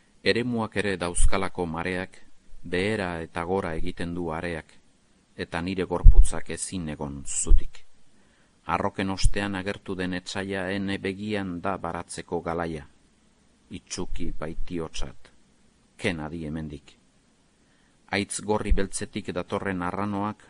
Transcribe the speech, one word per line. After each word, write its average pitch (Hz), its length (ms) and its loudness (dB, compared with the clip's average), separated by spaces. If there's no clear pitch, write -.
Eremuak 113 540 -2
ere 98 200 -2
dauzkalako 87 680 4
mareak, 90 520 -8
behera 90 580 -4
eta 85 220 -8
gora 90 320 -4
egiten 85 380 -2
du 85 180 -6
areak, 82 420 -8
eta 87 260 -8
nire 90 280 -4
gorputzak - 600 10
ezin 82 400 -8
egon 71 360 -10
zutik. - 600 6
Arroken 95 440 -4
ostean 101 460 2
agertu 95 400 -8
den 90 180 -4
etsaia 95 580 -6
ene 98 260 -4
begian 98 640 -6
da 95 160 -4
baratzeko 85 640 -8
galaia. 82 460 -6
Itxuki 87 720 -2
baitiotzat, 80 920 -4
ken 87 240 -4
adi 80 240 -10
hemendik. 76 520 -10
Aitz 101 320 -6
gorri 104 260 -2
beltzetik 98 640 -2
datorren 95 480 -6
arranoak 101 680 -6